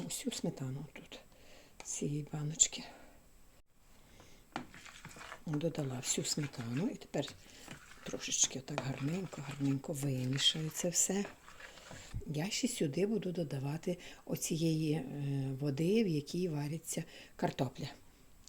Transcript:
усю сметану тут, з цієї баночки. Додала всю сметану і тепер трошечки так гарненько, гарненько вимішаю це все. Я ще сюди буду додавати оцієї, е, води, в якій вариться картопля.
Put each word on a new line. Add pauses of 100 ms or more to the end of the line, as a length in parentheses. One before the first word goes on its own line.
усю
сметану
тут, (640)
з
цієї
баночки. (2500)
Додала
всю
сметану
і
тепер (800)
трошечки
так
гарненько,
гарненько
вимішаю
це
все. (1000)
Я
ще
сюди
буду
додавати (280)
оцієї,
е, (560)
води,
в
якій
вариться (320)
картопля. (640)